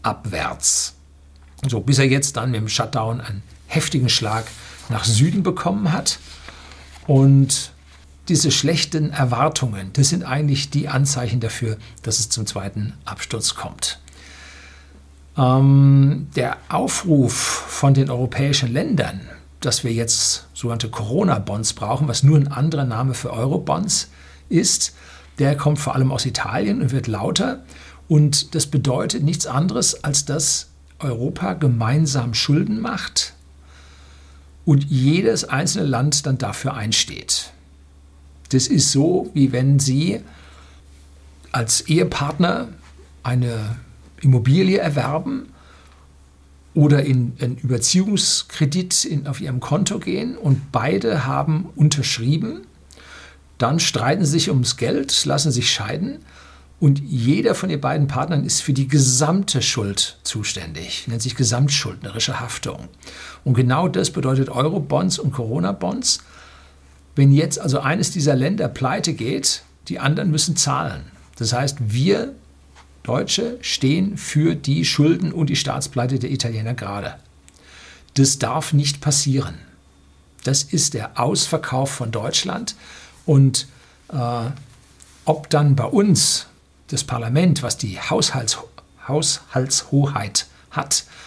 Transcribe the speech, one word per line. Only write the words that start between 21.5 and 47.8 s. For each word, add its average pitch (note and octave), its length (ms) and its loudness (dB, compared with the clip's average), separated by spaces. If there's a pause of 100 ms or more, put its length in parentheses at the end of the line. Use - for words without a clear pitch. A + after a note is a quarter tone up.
brauchen, B2 340 -2
was A#2 140 -2
nur D3 160 8
ein C#3 120 4
anderer C#3 360 -2
Name B2 280 -2
für - 180 -6
Euro-Bonds C3+ 760 -2 (400)
ist, - 440 0 (460)
der C#3+ 160 2
kommt D3 220 2
vor - 160 -4
allem C3 180 2
aus B2+ 140 -4
Italien G3+ 560 -2
und C3 100 2
wird C3+ 160 -2
lauter. D3+ 560 -2 (440)
Und D3+ 480 4
das D3+ 120 0
bedeutet C#3 560 0
nichts D#3+ 220 0
anderes, F3+ 580 0
als D3 220 0
dass - 440 -2 (300)
Europa D#3 540 -4
gemeinsam C3 800 0
Schulden E3+ 460 0
macht - 540 -6 (1300)
und C#3+ 200 6
jedes C#3 580 2
einzelne D#3+ 420 -2
Land C#3 400 0
dann C3+ 120 0
dafür G#2 360 -4
einsteht. - 800 -4 (960)
Das B2+ 180 2
ist D#3+ 240 2
so, F3 420 2
wie C3+ 180 4
wenn C3 280 4
Sie D#3 420 0 (1300)
als A#2 300 -2
Ehepartner D#3 880 0 (540)
eine A#2 520 -2 (460)
Immobilie C#3+ 580 4
erwerben D#3+ 680 -2 (1300)
oder D3 300 4
in, B2+ 380 0
einen B2 160 -4
Überziehungskredit F3+ 1500 0